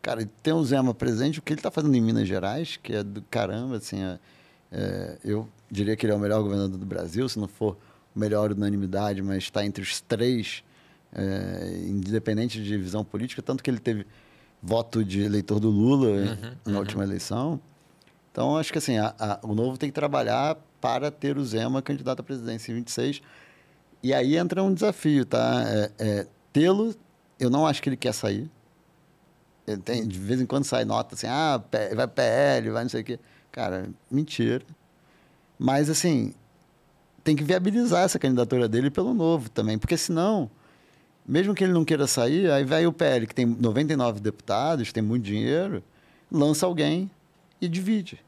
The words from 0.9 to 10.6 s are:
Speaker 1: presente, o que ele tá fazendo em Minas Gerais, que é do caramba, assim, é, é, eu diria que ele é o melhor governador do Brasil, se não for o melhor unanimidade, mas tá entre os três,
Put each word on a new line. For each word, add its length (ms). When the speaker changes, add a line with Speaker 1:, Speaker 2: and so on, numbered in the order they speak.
Speaker 1:
presente, 460
o 20
que 120
ele 80
tá 100
fazendo 240
em 60
Minas 260
Gerais, 500
que 160
é 100
do 180
caramba, 560
assim, 260
é, 160
é, 520
eu 240
diria 240
que 100
ele 60
é 40
o 40
melhor 240
governador 340
do 80
Brasil, 440
se 100
não 80
for 300
o 60
melhor 320
unanimidade, 720
mas 280
tá 160
entre 160
os 200
três, 640